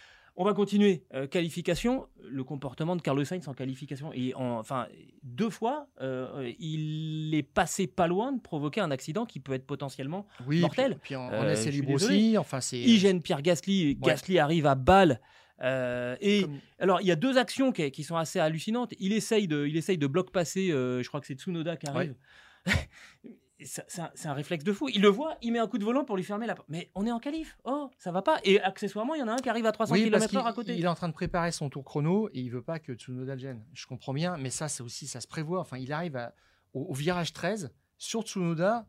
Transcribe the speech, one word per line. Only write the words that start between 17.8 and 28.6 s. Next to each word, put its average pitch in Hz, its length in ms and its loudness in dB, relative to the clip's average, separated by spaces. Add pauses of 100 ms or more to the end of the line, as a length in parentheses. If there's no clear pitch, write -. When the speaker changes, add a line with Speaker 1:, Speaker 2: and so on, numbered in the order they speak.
Speaker 1:
qui 151 120 -10
sont 165 140 -6
assez 160 220 -2
hallucinantes. 175 600 0
Il 196 140 0
essaye 214 340 2
de, 147 180 0
il 151 120 0
essaye 180 200 0
de 143 100 2
bloc 160 240 0
passer, 185 400 0
euh, 127 320 0
je - 40 -6
crois 143 140 -8
que - 60 -16
c'est 139 80 -10
Tsunoda 165 420 -6
qui 151 120 -12
Speaker 2:
Ouais. 139 60 -6
Speaker 1:
arrive. 139 200 -2 (500)
<laughs> 285 100 2 (880)
C'est, - 240 -12
c'est - 140 -10
un, 160 140 -8
c'est - 120 -10
un 143 60 -4
réflexe 147 300 -6
de 202 100 0
fou. 262 160 -4
Il 208 140 2
le 208 40 8
voit, 269 360 4
il 233 80 -4
met 233 80 0
un 220 80 0
coup 233 100 -4
de 196 80 -4
volant 254 180 2
pour 208 140 -4
lui 180 60 -2
fermer 208 240 -6
la 185 80 -4
porte. - 120 -16
Mais 160 280 -10
on 196 100 -2
est 240 60 0
en 233 80 -4
qualif. 302 440 -8
Oh, 277 360 -4
ça 180 120 -8
va 190 120 -2
pas. 311 200 4
Et 196 160 8
accessoirement, 208 540 -2